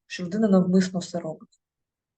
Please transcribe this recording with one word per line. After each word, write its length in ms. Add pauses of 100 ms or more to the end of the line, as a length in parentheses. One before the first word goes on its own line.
що 180
людина 240
навмисно 520
все 180
робить. 440 (560)